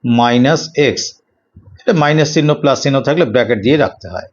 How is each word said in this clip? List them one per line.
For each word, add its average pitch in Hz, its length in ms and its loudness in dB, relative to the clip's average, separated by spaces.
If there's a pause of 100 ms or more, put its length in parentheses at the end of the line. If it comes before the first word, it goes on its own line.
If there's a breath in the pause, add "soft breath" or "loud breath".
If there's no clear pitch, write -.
(180)
মাইনাস 123 440 2 (260)
এক্স, - 160 -4 (760)
এটা - 120 -2 (100)
মাইনাস 151 300 2
চিহ্ন 151 180 2 (100)
প্লাস 135 220 0
চিহ্ন 139 140 0 (100)
থাকলে 156 260 0
ব্র্যাকেট 117 300 0
দিয়ে 131 220 2
রাখতে - 280 -8
হয়। - 200 -12